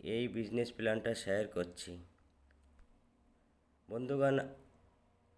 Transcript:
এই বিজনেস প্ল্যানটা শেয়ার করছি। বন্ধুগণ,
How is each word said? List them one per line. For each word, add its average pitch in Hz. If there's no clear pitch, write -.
এই 113
বিজনেস 117
প্ল্যানটা 110
শেয়ার 101
করছি। 87
বন্ধুগণ, 135